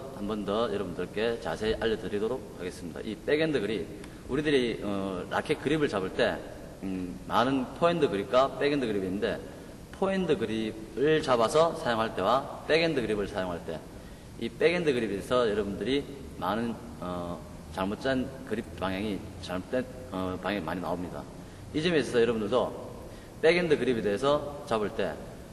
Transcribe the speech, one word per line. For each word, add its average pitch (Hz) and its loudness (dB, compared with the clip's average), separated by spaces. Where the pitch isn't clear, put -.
한 101 -6
번 104 -2
더 107 2
여러분들께 101 -2
자세히 101 0
알려드리도록 110 -2
하겠습니다. 85 -8
이 107 -6
백엔드 151 2
그립, 101 -2
우리들이, 135 2
어, 98 -2
라켓 120 0
그립을 147 2
잡을 95 -2
때, 101 2
음, 92 -4
많은 120 2
포핸드 170 4
그립과 123 4
백엔드 143 2
그립이 101 0
있는데 95 0
포핸드 190 2
그립을 110 0
잡아서 135 6
사용할 113 0
때와 110 2
백엔드 160 4
그립을 104 0
사용할 90 -2
때, 80 -4
이 117 -2
백엔드 160 4
그립에서 113 2
여러분들이 104 0
많은, 107 0
어, 87 -4
잘못 98 -2
짠 131 0
그립 110 -2
방향이, 95 -2
잘못된, 92 -4
어, 92 -2
방향이 98 0
많이 82 -4
나옵니다. 85 -4
이 151 0
점에 170 4
있어서 120 4
여러분들도 110 2
백엔드 165 6
그립에 120 2
대해서 113 2
잡을 107 2
때 87 0